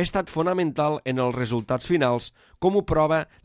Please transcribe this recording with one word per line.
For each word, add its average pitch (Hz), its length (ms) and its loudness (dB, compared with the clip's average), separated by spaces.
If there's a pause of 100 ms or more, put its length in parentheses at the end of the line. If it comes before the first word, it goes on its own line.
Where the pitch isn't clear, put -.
estat 185 240 -2
fonamental 160 800 0
en 131 160 0
els 123 140 0
resultats 120 500 -2
finals, 127 460 0 (260)
com 190 160 2
ho 196 80 2
prova 156 380 2 (240)